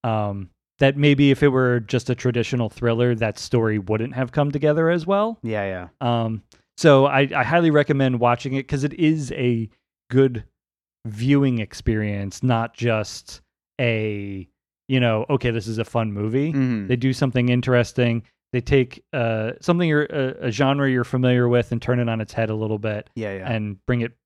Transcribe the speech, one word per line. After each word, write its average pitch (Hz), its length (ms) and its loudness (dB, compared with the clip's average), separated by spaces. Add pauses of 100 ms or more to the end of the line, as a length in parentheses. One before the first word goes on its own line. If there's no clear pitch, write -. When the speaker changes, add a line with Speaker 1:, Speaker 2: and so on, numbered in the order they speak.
Speaker 1:
um, 104 460 -4 (300)
that 139 180 4
maybe 143 340 6
if 127 120 2
it 147 60 6
were 127 300 2
just 113 300 -4
a 123 60 0
traditional 120 540 -2
thriller, 120 460 0
that 107 240 -4
story 110 400 0
wouldn't 110 360 -4
have 123 160 -4
come 143 200 0
together 151 380 2
as 170 180 -2
well. 208 360 -2
Speaker 2:
Yeah, 98 440 -4 (140)
yeah. 120 220 0
Speaker 1:
Um, 110 200 -6 (340)
so 139 280 8
I, 139 300 2
I 131 80 0
highly 165 280 2
recommend 139 480 2
watching 120 340 0
it 135 140 -4
'cause 139 160 -2
it 143 100 -2
is 156 380 0
a 117 380 -2 (420)
good 127 320 2 (640)
viewing 127 540 0
experience, 104 840 -4
not 117 300 0
just - 680 -4 (380)
a, 104 680 -4 (400)
you 131 120 0
know, 113 300 0
"Okay, 127 220 0
this 110 160 -6
is 110 100 -6
a 113 80 -4
fun 110 260 -4
movie." 110 400 -2
Speaker 2:
Mm-hmm. 123 360 -2
Speaker 1:
They 123 80 2
do 127 180 0
something 123 360 0
interesting. 123 760 0 (300)
They 123 80 0
take, 127 420 0 (100)
uh, 113 480 -2
something 175 280 2
you're, 147 240 2
uh, 135 260 -2
a - 120 -2
genre 139 380 0
you're 123 140 2
familiar 123 460 2
with 120 220 2
and 117 100 -4
turn 123 180 0
it 117 80 0
on 113 140 -4
its 104 120 -10
head 113 160 -2
a 110 60 -2
little 107 240 -4
bit 107 360 -6
Speaker 2:
Yeah, 107 200 -8
yeah. 95 160 -8
Speaker 1:
and 107 340 -6
bring 120 160 0
it 117 120 -6 (120)